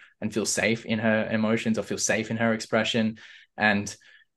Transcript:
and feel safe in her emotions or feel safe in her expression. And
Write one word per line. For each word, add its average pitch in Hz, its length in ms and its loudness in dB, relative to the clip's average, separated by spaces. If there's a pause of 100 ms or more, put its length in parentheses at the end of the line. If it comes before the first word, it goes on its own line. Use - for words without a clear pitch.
(200)
and 107 140 -4
feel 101 120 -2
safe 107 380 0
in 110 140 -2
her 110 320 2
emotions 110 480 0
or 101 60 -2
feel 98 140 -6
safe 107 340 0
in 110 60 -2
her 113 140 2
expression. 110 640 0 (380)
And 104 380 2 (420)